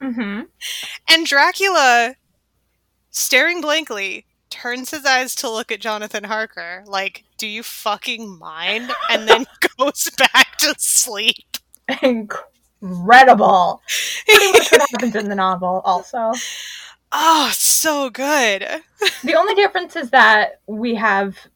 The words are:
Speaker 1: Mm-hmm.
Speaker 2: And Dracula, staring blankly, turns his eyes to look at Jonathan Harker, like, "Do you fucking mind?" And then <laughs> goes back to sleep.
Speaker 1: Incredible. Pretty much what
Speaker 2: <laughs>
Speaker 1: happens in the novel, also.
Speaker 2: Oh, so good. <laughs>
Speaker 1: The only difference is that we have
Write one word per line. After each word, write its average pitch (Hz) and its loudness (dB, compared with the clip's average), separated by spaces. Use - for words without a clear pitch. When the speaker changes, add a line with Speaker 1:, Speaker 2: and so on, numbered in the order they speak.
Speaker 1:
Mm-hmm. 233 -8
Speaker 2:
And 330 2
Dracula, 277 2
staring 320 0
blankly, 208 -6
turns 247 -10
his 294 -8
eyes 262 0
to 254 -6
look 226 -8
at 208 -10
Jonathan 214 -8
Harker, 196 -10
like, 196 -8
"Do 220 -8
you 214 -10
fucking 214 -8
mind?" 180 -6
And 220 -2
then 226 4
<laughs> - -4
goes - -2
back 254 4
to 302 0
sleep. - -4
Speaker 1:
Incredible. 208 4
Pretty 403 4
much - 6
what 285 4
Speaker 2:
<laughs> - -
Speaker 1:
happens 226 -4
in 214 -4
the 202 -4
novel, 185 -2
also. 226 -4
Speaker 2:
Oh, 302 2
so 285 0
good. 240 0
<laughs> 320 -6
Speaker 1:
The 294 0
only 381 2
difference 392 0
is 285 -8
that 220 4
we 226 -6
have 202 -2